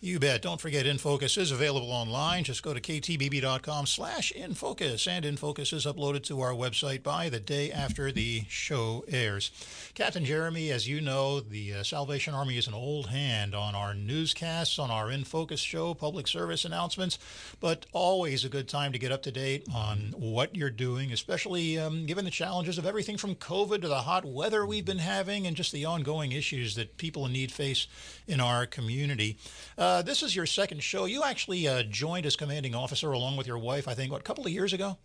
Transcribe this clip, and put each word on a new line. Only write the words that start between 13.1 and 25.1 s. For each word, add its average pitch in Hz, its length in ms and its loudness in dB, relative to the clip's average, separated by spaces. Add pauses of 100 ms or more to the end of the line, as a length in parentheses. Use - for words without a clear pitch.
on 104 180 0
our 101 200 0
newscasts, 156 840 0
on 135 140 0
our 110 180 0
In 135 140 -2
Focus 156 380 -2
show, 165 320 0
public 156 340 -4
service 170 380 0
announcements, 175 400 -2 (540)
but 165 340 2
always 170 500 4
a 131 60 -2
good 139 180 -2
time 143 240 0
to 123 80 -2
get 127 120 0
up 135 100 0
to 143 100 -6
date 135 420 -2
on 107 440 0
what 117 380 0
you're 143 160 2
doing, 127 400 -2
especially, 165 680 0
um, 160 260 -2
given 175 200 -2
the 170 60 -2
challenges 175 460 0
of 165 80 -2
everything 208 300 0
from 196 200 -2
covid 196 460 0
to 175 60 -2
the 139 140 2
hot 175 240 2
weather 196 400 2
we've 208 200 -2
been 190 120 0
having 196 500 0